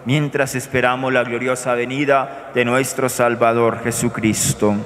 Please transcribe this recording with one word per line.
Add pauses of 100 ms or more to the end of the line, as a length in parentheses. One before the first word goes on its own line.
mientras
esperamos
la
gloriosa
venida
de
nuestro
Salvador
Jesucristo. (100)